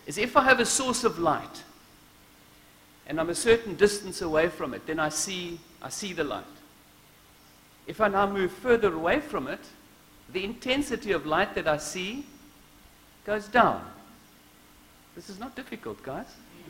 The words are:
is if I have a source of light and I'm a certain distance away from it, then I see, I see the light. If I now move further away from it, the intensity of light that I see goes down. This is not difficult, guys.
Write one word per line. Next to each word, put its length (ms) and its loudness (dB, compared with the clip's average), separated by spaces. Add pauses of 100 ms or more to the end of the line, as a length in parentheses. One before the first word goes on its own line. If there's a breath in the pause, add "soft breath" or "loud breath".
is 140 -6
if 180 2
I 60 8
have 160 6
a 60 4
source 380 0
of 140 2
light 460 0 (1400)
and 120 -4
I'm 100 -2
a 60 -4
certain 400 4
distance 460 2
away 280 4
from 260 -6
it, 100 -12
then 140 -2
I 100 2
see, 500 -6 (220)
I 80 -12
see 240 -8
the 100 -2
light. 320 -6 (1300)
If 120 -12
I 80 4
now 200 4
move 240 0
further 420 2
away 260 0
from 280 -6
it, 140 -8 (680)
the 120 -4
intensity 680 -2
of 140 0
light 300 0
that 120 -2
I 100 2
see 480 -8 (1000)
goes 220 -4
down. 360 4 (1300)
This 140 -16
is 80 -16
not 180 -12
difficult, 460 -12
guys. 240 -8 (440)